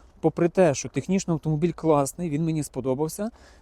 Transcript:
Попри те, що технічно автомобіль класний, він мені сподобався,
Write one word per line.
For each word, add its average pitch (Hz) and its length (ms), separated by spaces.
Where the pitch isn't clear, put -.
Попри 170 260
те, 170 260
що 127 140
технічно 180 460
автомобіль 156 380
класний, 156 580
він 147 140
мені 160 180
сподобався, 139 680